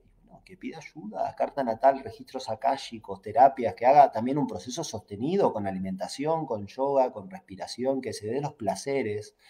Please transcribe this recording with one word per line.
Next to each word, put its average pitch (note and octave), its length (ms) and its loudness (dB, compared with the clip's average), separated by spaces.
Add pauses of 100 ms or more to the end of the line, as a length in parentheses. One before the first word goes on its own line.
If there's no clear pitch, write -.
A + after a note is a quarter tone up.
(240)
no, - 200 -20
que F#2 140 -20
pida C#3+ 200 -12
ayuda, F#3 580 -8
carta C3+ 260 -2
natal, C3 380 4
registros - 500 -12
akáshicos, A2 720 -4
terapias, B2 520 4
que A#2 120 -2
haga C#3 240 10
también B2 260 -2
un C3+ 120 0
proceso B2 360 -8
sostenido B2 680 0
con G#2 120 -4
alimentación, F#2+ 760 -4
con G2+ 220 -6
yoga, C3 460 2
con G2 180 -12
respiración, A#2+ 720 -4
que A2 100 -4
se G#2 140 -8
dé B2+ 160 -2
los C#3+ 120 -4
placeres, G#2 840 -4 (140)